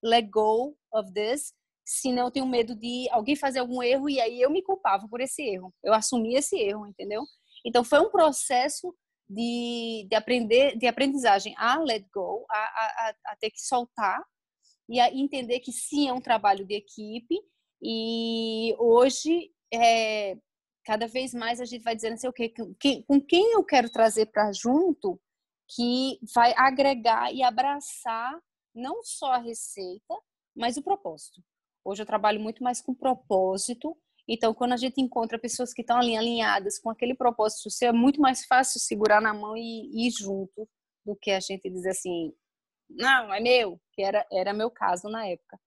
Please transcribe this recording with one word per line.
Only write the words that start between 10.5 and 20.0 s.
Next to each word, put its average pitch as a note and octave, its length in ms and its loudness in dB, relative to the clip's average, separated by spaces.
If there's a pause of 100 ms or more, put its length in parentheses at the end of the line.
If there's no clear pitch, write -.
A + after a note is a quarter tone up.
de B3 80 0
aprendizagem A#3+ 720 2
a B3 200 2
let A#3+ 360 -2
go, F#3+ 360 -6
a, A3+ 60 -2
a, - 300 -4 (240)
a, G#3+ 40 -10 (180)
a G#3 40 -12
ter A3 140 -6
que - 100 -20
soltar A#3+ 600 -2 (680)
e A#3+ 120 -4
a B3 120 6
entender C4 480 -4
que B3+ 100 -12
sim, C#4+ 380 -2
é B3+ 60 -2
um B3+ 60 -4
trabalho G3+ 460 2
de G3 80 -6
equipe. G#3+ 640 -6 (460)
E A3+ 960 -2
hoje, B3+ 760 4 (200)
é, A3 640 2 (480)